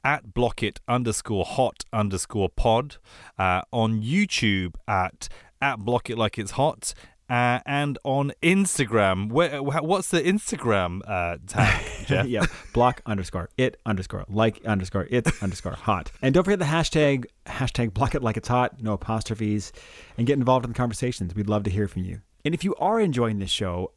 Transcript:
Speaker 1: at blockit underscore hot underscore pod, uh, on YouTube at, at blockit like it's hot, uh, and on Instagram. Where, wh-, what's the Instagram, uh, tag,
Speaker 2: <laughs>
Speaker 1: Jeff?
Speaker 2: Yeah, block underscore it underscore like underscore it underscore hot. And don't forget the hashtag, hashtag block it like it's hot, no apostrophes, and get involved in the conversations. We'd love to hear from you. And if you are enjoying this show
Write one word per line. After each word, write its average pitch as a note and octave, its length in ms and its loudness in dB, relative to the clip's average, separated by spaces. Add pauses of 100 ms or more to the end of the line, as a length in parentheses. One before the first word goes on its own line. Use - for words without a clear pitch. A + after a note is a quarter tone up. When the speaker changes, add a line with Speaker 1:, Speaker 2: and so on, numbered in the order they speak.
Speaker 1:
at C3+ 300 -2
blockit A#2 540 -2
underscore A#2 580 -2
hot - 460 -2
underscore G2 580 0
pod, B2 460 2 (420)
uh, F#2 240 2 (120)
on A2+ 280 2
YouTube A2 760 0 (120)
at, F#2+ 400 -2 (340)
at C3 180 -2
blockit A2+ 380 -2
like A2 220 0
it's G2+ 120 -6
hot, - 420 -2 (360)
uh, B2 360 2
and C#3+ 380 -2
on C#3 280 0 (120)
Instagram. A2 880 2
Where, C#3+ 280 2
wh-, D3 240 -2
what's F#3 260 0
the E3 120 2
Instagram, A2 880 0
uh, F2 300 -2 (100)
tag, - 380 2 (100)
Speaker 2:
<laughs> - 100 -12
Speaker 1:
Jeff? B2+ 220 0
Speaker 2:
Yeah, A#2 180 2 (280)
block B2 320 4
underscore F#2+ 520 -4
it B2+ 280 0
underscore F#2+ 420 -4
like G#2+ 380 0
underscore F#2+ 440 -2
it A#2+ 180 2 (140)
underscore F2+ 320 -6
hot. F#2+ 380 -2 (100)
And C3 120 2
don't F3+ 100 6
forget G3 160 2
the E3 60 0
hashtag, D3 600 2 (200)
hashtag A#2+ 480 -2
block C3+ 220 0
it C3 80 -2
like A2 140 0
it's - 100 -8
hot, B2 340 0
no A2 120 -2
apostrophes, G#2+ 800 -2 (460)
and A#2 100 2
get C#3+ 100 4
involved B2+ 280 4
in A#2+ 60 -6
the - 60 -6
conversations. A#2+ 580 -2
We'd G#2 140 -2
love G#2 140 0
to G2+ 60 0
hear G2 180 0
from F#2 160 -6
you. F2+ 180 -8 (220)
And D#3 100 0
if E3 100 -4
you F#3+ 120 0
are G#3 240 0
enjoying A#2+ 400 2
this F#2+ 100 -4
show F2+ 480 -2